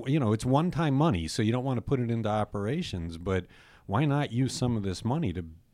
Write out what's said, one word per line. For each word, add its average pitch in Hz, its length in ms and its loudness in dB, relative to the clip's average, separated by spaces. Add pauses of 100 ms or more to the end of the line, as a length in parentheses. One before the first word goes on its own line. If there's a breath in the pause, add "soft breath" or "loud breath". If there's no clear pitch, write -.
you 147 140 2
know, 110 140 4
it's 110 100 -4
one-time 147 480 2
money, 131 340 2
so - 140 -4
you 110 120 4
don't 127 120 0
wanna 131 160 -2
put 123 200 -2
it 117 100 0
into 113 180 0
operations, 104 880 -2
but 92 300 0 (400 loud breath)
why 104 180 2
not 143 260 0
use 123 220 0
some 120 240 0
of 107 60 -2
this 98 240 -4
money 127 260 0
to 85 140 -6 (280)